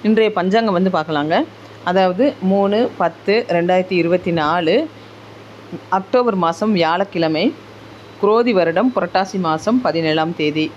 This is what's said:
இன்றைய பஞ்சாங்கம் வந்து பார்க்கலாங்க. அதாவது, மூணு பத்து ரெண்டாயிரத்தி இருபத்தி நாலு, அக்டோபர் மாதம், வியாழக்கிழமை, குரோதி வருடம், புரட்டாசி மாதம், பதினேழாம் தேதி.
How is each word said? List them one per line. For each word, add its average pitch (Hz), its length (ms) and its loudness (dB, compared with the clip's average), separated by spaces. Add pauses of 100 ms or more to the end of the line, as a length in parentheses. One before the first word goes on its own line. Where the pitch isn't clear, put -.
இன்றைய 214 280 2
பஞ்சாங்கம் 208 420 0
வந்து 185 160 2
பார்க்கலாங்க. 160 560 -2 (380)
அதாவது, 185 580 2
மூணு 196 560 2
பத்து 196 500 -2
ரெண்டாயிரத்தி 180 440 0
இருபத்தி 175 400 0
நாலு, 170 560 0 (1000)
அக்டோபர் 220 460 0
மாதம், 180 360 -2
வியாழக்கிழமை, 170 840 0 (680)
குரோதி 233 300 2
வருடம், 185 440 2
புரட்டாசி 190 440 -2
மாதம், 175 420 0
பதினேழாம் 160 540 -2
தேதி. 156 420 -2